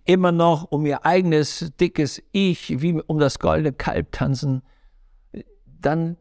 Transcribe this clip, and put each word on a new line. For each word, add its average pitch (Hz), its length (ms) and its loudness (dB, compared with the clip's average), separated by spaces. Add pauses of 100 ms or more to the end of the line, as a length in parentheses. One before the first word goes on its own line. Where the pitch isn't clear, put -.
immer 185 260 4
noch 170 340 2
um 151 200 -2
ihr 143 220 -2
eigenes 165 760 0
dickes 165 400 -2 (100)
Ich, 185 500 -2
wie 165 200 0
um 156 160 -4
das 143 220 2
goldene 156 340 0
Kalb - 380 -4
tanzen, 135 500 -2 (1040)
dann, 165 560 -4